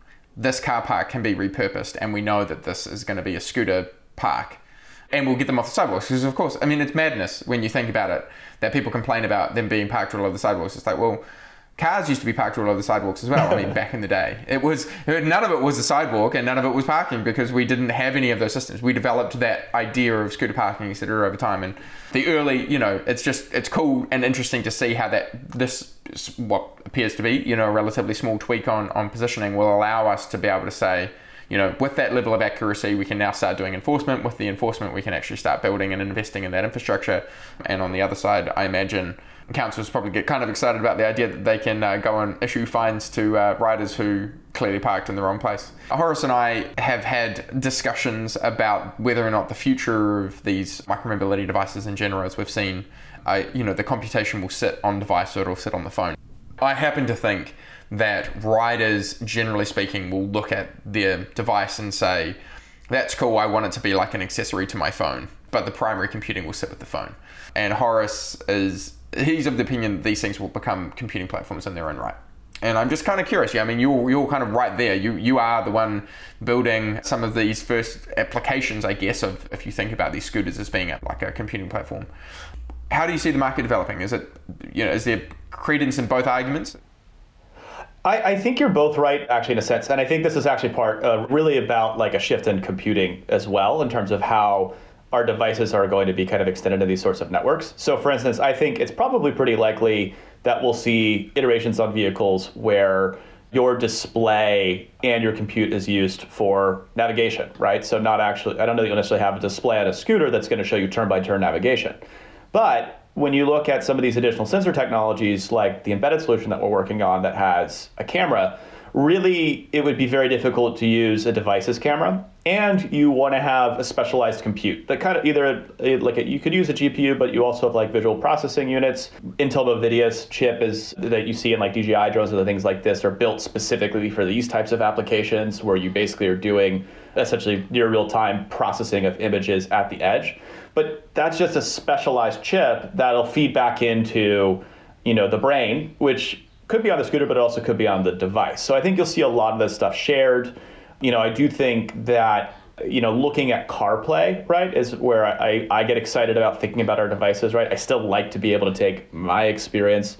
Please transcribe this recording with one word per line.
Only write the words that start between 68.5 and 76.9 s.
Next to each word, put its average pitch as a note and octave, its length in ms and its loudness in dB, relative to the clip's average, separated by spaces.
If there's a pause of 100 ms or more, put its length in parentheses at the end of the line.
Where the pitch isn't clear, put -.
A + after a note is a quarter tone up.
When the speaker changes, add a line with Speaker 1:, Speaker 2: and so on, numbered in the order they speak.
Speaker 1:
he's D#3 300 0
of B2+ 120 0
the A#2+ 60 0
opinion A2 340 -2
that - 60 -8
these A2 160 0
things G2+ 200 -4
will G2 80 -6
become F#2+ 480 -6
computing G2+ 320 -8
platforms E2+ 400 -8
in F2+ 80 -8
their E2 120 -6
own D2 100 -6
right. A#1+ 180 -8 (460)
And A2+ 160 0
I'm B2 120 2
just D3+ 160 -2
kind G3 160 0
of F#3 60 -4
curious. - 260 0
Yeah, A2+ 80 2
I G#2+ 40 2
mean, A#2 140 -2
you're, B2+ 300 4
you're C3+ 180 4
kind C#3 140 0
of G#2+ 120 -4
right A#2 240 0
there. A2 180 2
You, G#2 180 0
you A#2 240 2
are A#2 260 2
the G#2+ 80 -2
one G#2+ 360 0 (360)
building A2+ 600 0